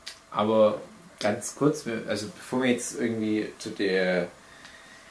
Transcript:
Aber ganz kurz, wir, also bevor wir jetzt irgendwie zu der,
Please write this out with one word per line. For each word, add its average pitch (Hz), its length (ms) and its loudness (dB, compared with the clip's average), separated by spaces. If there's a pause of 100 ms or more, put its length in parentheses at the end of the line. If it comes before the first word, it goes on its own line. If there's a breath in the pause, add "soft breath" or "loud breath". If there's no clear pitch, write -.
(300)
Aber 107 500 4 (400)
ganz - 360 -2
kurz, - 300 2
wir, 113 220 -4
also 107 200 -2
bevor - 340 -4
wir 127 80 4
jetzt - 300 -2
irgendwie 110 480 0 (100)
zu - 120 -10
der, 92 580 2 (840 loud breath)